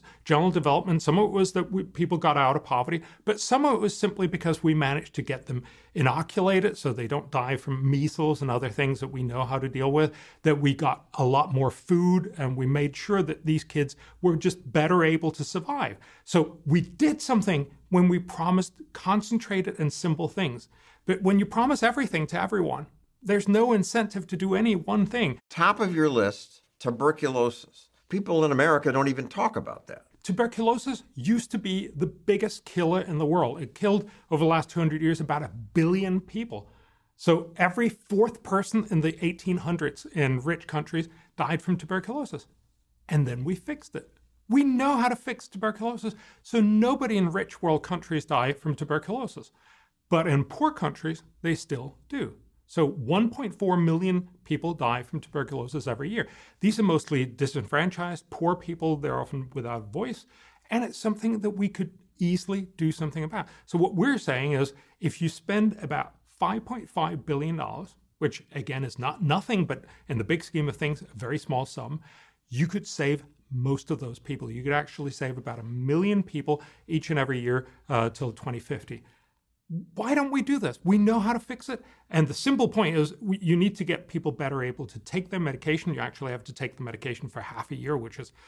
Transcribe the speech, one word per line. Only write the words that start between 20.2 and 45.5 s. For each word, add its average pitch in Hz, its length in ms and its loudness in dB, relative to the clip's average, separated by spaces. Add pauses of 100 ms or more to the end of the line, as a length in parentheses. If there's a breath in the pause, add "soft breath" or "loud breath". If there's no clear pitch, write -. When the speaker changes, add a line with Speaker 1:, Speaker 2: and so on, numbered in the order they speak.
Speaker 1:
things. 131 420 -6 (380 soft breath)
But 190 160 0
when 196 160 6
you 202 80 2
promise 247 340 2
everything 226 460 2
to 175 120 -4
everyone, 165 460 -2 (380)
there's 202 240 0
no 226 260 6
incentive 208 540 0
to 180 100 -6
do 190 160 0
any 214 220 4
one 196 320 2
thing. 208 320 -2 (100)
Speaker 2:
Top 196 300 2
of 185 160 0
your 156 140 4
list, 104 520 0 (160)
tuberculosis. 131 1120 -2 (200)
People 180 360 2
in 147 60 2
America 143 400 4
don't 135 160 2
even 131 200 -2
talk 220 280 -2
about - 320 -8
that. - 180 -16 (160)
Speaker 1:
Tuberculosis 233 840 -2 (120)
used 202 360 0
to 233 60 -2
be 190 380 -4
the 147 100 -2
biggest - 600 -2
killer 180 360 0
in 175 160 -4
the 156 80 0
world. 151 360 2
It 117 120 -10
killed, 202 340 0 (220 loud breath)
over 156 140 2
the 160 60 6
last 160 200 2
two 170 100 -4
hundred 156 220 2
years, 160 200 2
about 147 200 -2
a 143 80 -8 (240)
billion 185 460 2
people. 196 500 -8 (460 soft breath)
So 165 420 2
every 185 320 2
fourth 220 540 0
person 202 480 0
in 160 100 4
the 160 240 0
eighteen 180 320 -2
hundreds 160 480 -4
in 135 360 0
rich 160 260 -4
countries 160 420 -4 (280 soft breath)
died 156 240 -2
from 180 160 -2
tuberculosis. 190 680 -8 (640)
And 147 180 2
then 123 160 -6
we 180 120 -4
fixed - 400 -10
it. - 160 -14 (380)
We 277 140 4
know 269 340 2
how 240 100 4
to 247 80 0
fix 254 320 -10
tuberculosis, 214 640 -6 (300 loud breath)